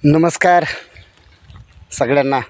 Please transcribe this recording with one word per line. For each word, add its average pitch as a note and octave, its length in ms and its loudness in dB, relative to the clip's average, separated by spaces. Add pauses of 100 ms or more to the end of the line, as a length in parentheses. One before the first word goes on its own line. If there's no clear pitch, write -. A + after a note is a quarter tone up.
नमस्कार D#3+ 600 2 (1300)
सगळ्यांना. C3+ 480 -2 (100)